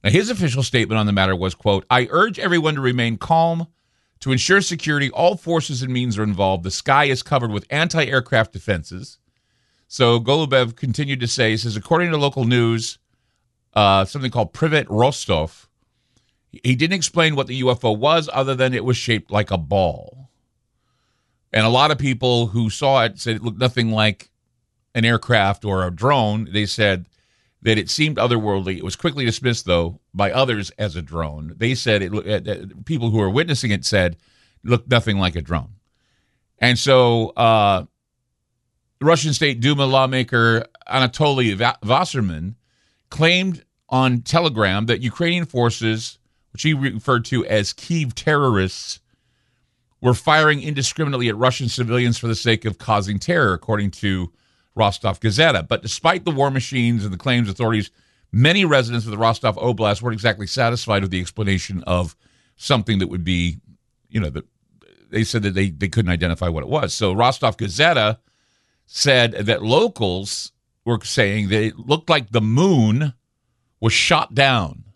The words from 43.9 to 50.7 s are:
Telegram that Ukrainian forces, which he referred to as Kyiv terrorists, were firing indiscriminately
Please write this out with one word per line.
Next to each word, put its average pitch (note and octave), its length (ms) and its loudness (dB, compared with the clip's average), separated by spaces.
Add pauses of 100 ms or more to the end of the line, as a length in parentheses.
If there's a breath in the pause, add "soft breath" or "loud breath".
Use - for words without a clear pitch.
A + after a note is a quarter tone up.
Telegram A2 640 0
that A#2 160 0
Ukrainian E3+ 420 -2
forces, A2+ 760 -2 (340)
which - 100 -14
he D#3 120 2
referred B2+ 520 -2
to A#2+ 200 -2
as G2+ 260 0
Kyiv D#3 420 -6
terrorists, B2+ 840 -2 (1040)
were B2 140 4
firing D3+ 480 2
indiscriminately C#3 680 -4